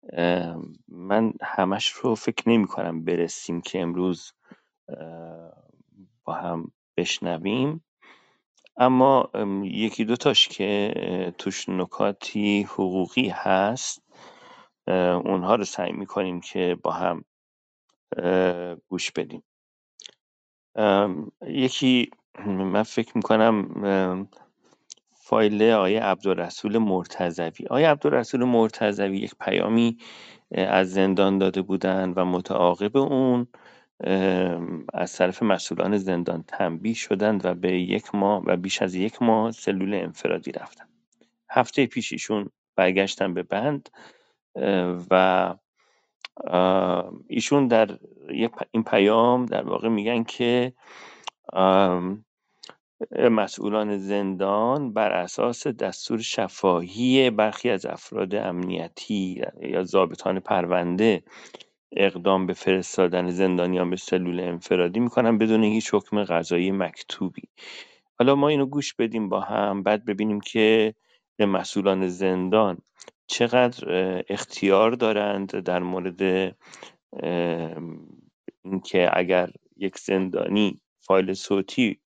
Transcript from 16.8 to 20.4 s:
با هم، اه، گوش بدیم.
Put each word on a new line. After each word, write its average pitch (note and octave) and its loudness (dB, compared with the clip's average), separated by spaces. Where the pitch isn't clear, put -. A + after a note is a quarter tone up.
با - 0
هم، F2 -4
اه، F2+ 0
گوش - -8
بدیم. - -8